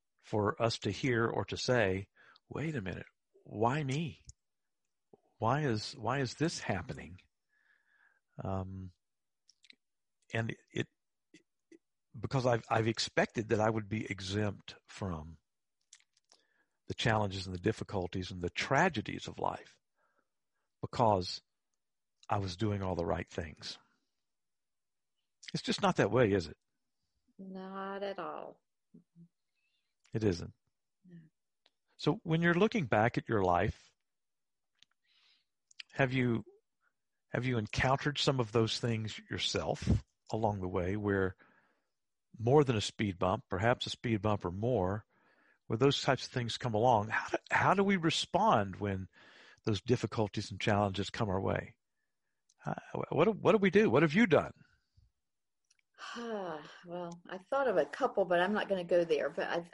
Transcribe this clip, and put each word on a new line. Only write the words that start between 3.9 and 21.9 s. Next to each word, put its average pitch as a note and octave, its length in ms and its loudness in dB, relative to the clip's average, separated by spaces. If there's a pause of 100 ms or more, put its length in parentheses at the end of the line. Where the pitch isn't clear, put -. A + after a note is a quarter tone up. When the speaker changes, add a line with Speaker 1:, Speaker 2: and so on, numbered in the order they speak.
Speaker 1:
Why B2 240 0
is, A2+ 360 -2
why A#2 200 -4
is C3 160 -4
this D#3+ 260 -4
happening?" F2 580 -8 (1200)
Um, F#2+ 480 -6 (1400)
and A2+ 200 -2 (180)
it, - 160 -6 (1300)
because B2+ 260 -2
I've, A#2 220 2
I've A2+ 200 2
expected A#2 640 0
that G#2+ 100 2
I A2 100 4
would A2 180 -4
be A2 220 -4
exempt G2+ 640 -4 (120)
from E2 500 -8 (1500)
the - 60 -8
challenges G#2 520 0
and F#2+ 80 -8
the F2 60 -8
difficulties F#2 720 -4
and F2+ 120 -10
the F2 80 -4
tragedies C3+ 800 0
of - 100 -14
life - 380 -6 (1080)
because G#2 580 0 (880)